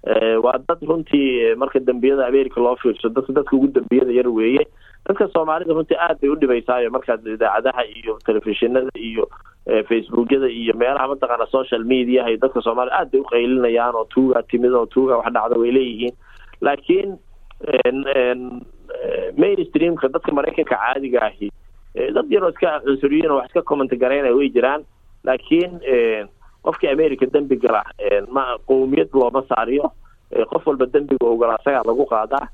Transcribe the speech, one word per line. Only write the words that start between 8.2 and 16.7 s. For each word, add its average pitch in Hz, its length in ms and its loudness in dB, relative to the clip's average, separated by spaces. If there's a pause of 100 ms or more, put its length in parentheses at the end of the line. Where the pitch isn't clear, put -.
telefishinada 117 680 0
iyo, 113 320 -6 (400)
eh, 107 240 0
Facebookyada 120 560 0
iyo 117 320 -2
meelaha 131 300 0
mataqaana 120 420 -4
social 127 320 -2
media 123 480 2
iyo 113 80 0
dadka 127 240 0
Soomaalida 123 320 -2
aad 170 160 -2
bay 135 100 2
u 139 60 -6
qaylinayaan 120 720 0
oo 113 80 -4
tuuga 127 400 2
timid 123 240 2
oo 120 160 2
tuuga 131 320 2
wax 113 160 -2
dhacda 117 240 0
way 120 140 2
leeyihiin. 123 420 0 (460)
Laakiin, 185 580 -2 (680)